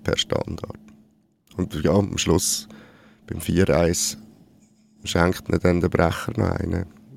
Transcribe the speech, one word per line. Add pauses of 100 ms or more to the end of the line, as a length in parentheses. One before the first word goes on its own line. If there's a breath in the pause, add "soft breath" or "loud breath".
per
Standard. (800)
Und (120)
ja,
am
Schluss (600 loud breath)
beim
vier
eins (840)
schenkt
ihnen
dann
der
Brecher
noch
einen, (300)